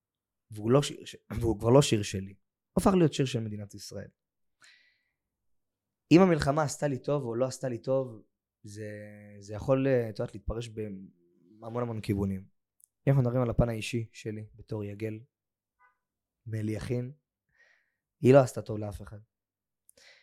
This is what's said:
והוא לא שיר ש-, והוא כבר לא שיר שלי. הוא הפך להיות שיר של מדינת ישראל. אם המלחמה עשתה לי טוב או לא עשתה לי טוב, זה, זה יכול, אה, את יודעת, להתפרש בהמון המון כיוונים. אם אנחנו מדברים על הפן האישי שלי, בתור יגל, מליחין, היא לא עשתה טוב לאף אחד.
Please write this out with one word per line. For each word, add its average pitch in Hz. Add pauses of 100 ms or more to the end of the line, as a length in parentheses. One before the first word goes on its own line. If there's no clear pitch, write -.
(500)
והוא 110
לא 139
שיר -
ש-, - (240)
והוא 110
כבר 113
לא 139
שיר 107
שלי. 95 (380)
הוא 185
הפך 202
להיות 160
שיר 139
של 123
מדינת 104
ישראל. 101 (2000)
אם 165
המלחמה 156
עשתה 147
לי 131
טוב 143
או 113
לא 127
עשתה 131
לי 117
טוב, 123 (400)
זה, 104 (480)
זה 101
יכול, 135
אה, 123
את 104
יודעת, 120
להתפרש 113
בהמון 107
המון 117
כיוונים. 98 (600)
אם 139
אנחנו 139
מדברים 123
על 117
הפן 117
האישי 113
שלי, 107
בתור 107
יגל, 107 (1300)
מליחין, 110 (1080)
היא 127
לא 143
עשתה 120
טוב 107
לאף 104
אחד. 104 (1040)